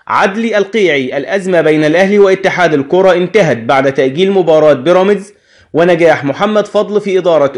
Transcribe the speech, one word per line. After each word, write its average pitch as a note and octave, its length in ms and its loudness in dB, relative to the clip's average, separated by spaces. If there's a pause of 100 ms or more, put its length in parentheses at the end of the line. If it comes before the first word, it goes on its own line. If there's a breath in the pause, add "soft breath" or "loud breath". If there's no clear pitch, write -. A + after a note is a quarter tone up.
عدلي G3+ 500 -2
القيعي: E3+ 580 -2
الأزمة F3+ 440 -2
بين D#3 240 2
الأهلي F#3+ 340 2
واتحاد F#3 560 2
الكرة F3 380 2
انتهت F3 440 0
بعد C3+ 380 0
تأجيل D3 360 0
مباراة D#3+ 420 2
بيراميدز F#3 600 0 (400 soft breath)
ونجاح E3 520 2
محمد G3+ 420 -2
فضل G#3 340 -2
في G3 180 -2
إدارة D#3 400 0